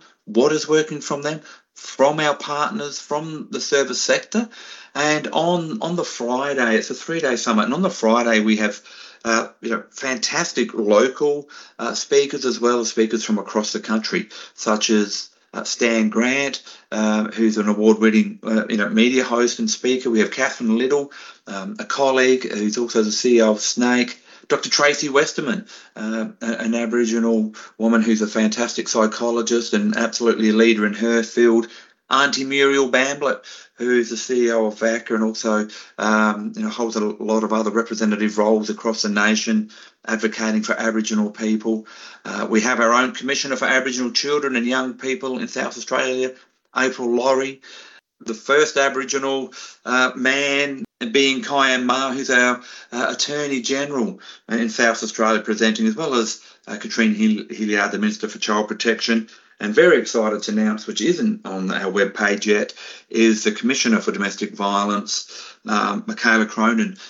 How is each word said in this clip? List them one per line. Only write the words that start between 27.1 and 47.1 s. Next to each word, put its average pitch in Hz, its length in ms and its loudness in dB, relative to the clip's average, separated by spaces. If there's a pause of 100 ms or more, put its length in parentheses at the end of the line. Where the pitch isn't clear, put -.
woman 113 240 4
who's 110 200 2
a 104 60 0
fantastic 113 600 0
psychologist 117 840 0
and 104 240 0
absolutely 113 540 2
a 107 40 4
leader 110 320 6
in 104 80 -2
her 117 280 2
field, 117 440 4 (420)
Auntie 135 360 2
Muriel 139 460 2
Bamblett, 135 540 0 (320)
who's 120 340 2
the 117 60 -4
C 123 300 0
E 117 60 2
O 113 140 2
of 107 120 -4
vaca 113 360 -2
and 110 100 2
also, 107 440 0 (300)
um, 107 580 0
you 110 60 -6
know, 107 60 -4
holds 113 280 -4
a 107 80 0
lot 110 400 0
of 107 80 -2
other 110 180 0
representative 107 640 0
roles 107 320 4
across 110 340 -4
the 107 60 0
nation, 107 640 0 (340)
advocating 110 580 -2
for 113 100 -2
Aboriginal 110 580 0
people. 110 560 -2 (380)
Uh, 101 260 -6
we 110 120 2
have 120 180 2
our 117 120 6
own 123 200 4
Commissioner 135 420 -4
for 123 120 -2
Aboriginal 127 440 0
Children 139 460 0
and 120 100 0
Young 127 280 -2
People 127 440 -6
in 120 80 -6
South 131 320 -8
Australia, 127 560 -2 (420)
April 127 380 0